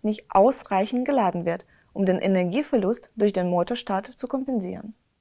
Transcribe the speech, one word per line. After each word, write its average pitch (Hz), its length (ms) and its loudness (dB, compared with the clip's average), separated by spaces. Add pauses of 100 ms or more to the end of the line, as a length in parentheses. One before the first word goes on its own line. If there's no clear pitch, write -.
nicht 214 260 -4
ausreichend 214 760 2
geladen 190 400 0
wird, 170 220 -4 (260)
um 196 140 0
den 185 120 2
Energieverlust 196 960 0
durch 208 160 2
den 180 160 0
Motorstart 196 680 -2
zu 254 120 -10
kompensieren. 220 680 -4 (260)